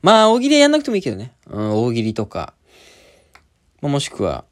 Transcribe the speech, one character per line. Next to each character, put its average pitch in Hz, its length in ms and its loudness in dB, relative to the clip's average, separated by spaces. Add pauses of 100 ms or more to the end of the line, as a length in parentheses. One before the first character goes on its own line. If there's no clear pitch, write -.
ま 220 200 6
あ、 220 80 4
大 240 100 2
喜 269 100 -2
利 294 100 4
や 285 80 6
ん - 20 4
な 302 80 2
く 294 60 -4
て 262 60 -4
も 214 60 -2
い 190 40 0
い - 20 -18
け 127 80 -6
ど 98 60 -8
ね。 117 160 -14 (160)
う 104 120 -10
ん、 107 120 -4
大 117 200 0
喜 117 100 -2
利 107 120 -4
と 107 120 -4
か。 - 280 -12 (1300)
ま 147 60 -4
あ、 139 40 -2
も 143 60 0
し 139 100 -6
く - 140 -8
は 71 300 -4